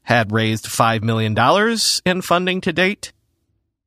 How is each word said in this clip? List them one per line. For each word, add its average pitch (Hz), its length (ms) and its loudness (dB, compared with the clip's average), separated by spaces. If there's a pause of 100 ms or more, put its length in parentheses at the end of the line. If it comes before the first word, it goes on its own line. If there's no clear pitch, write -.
had 113 280 2
raised 110 340 -2
five 113 380 0
million 110 320 0
dollars 202 680 2
in 185 200 0
funding 180 380 -2
to 170 120 -4
date. 185 380 -2 (760)